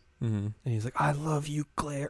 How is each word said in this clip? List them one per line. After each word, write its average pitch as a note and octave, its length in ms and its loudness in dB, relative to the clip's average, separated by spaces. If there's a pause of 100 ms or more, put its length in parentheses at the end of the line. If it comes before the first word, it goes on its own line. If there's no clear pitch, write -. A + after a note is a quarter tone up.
(220)
Mm-hmm. G#2+ 260 2 (180)
And B2 80 0
he's A2 120 0
like, - 140 -4
"I D3 120 4
love D3 360 0
you, D3 180 -2 (100)
Claire." D3 340 -2